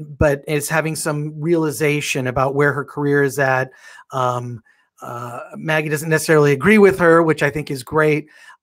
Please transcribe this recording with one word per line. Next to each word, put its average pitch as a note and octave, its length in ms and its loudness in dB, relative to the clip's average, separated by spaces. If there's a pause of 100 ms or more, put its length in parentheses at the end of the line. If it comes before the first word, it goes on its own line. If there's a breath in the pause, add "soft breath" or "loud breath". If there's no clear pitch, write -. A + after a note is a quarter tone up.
(160)
but C#3+ 300 0
is D3 220 -4
having D#3 260 -2
some D3+ 460 -6
realization D3 880 -2
about C3+ 260 -2
where C#3+ 180 2
her C#3 120 -6
career C#3+ 400 0
is C3 160 -4
at. C3 300 0 (420 loud breath)
Um, B2 500 -4 (400)
uh, B2 380 -12 (160)
Maggie D#3 320 -2
doesn't D3+ 200 -4
necessarily D#3 440 4
agree F3 260 4
with F#3+ 220 6
her, E3+ 220 6
which D#3 200 0
I C#3+ 80 2
think D3 200 -8
is C3 120 -8
great. D3+ 460 -2 (340 loud breath)